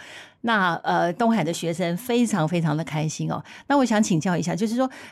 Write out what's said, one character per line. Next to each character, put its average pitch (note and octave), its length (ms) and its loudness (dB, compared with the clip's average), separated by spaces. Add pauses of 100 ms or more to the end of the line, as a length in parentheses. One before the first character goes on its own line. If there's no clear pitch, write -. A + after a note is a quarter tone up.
(420)
那， G3 420 2
呃， E3+ 300 2
东 A3+ 180 2
海 G#3+ 120 2
的 D#3+ 80 0
学 E3+ 220 -4
生 F3 240 -2
非 A#3+ 300 2
常 F3+ 200 0
非 E3+ 140 0
常 D#3 160 2
的 D#3+ 60 -4
开 D#3 240 -4
心 D#3 240 -4
哦。 D3 120 -6 (240)
那 C#4 80 2
我 C#4 80 6
想 A3 200 4
请 F#3 180 2
教 F3+ 160 0
一 D#3+ 60 -2
下， E3+ 120 -2
就 G3+ 120 -2
是 G#3+ 80 -4
说 C4 120 0 (240)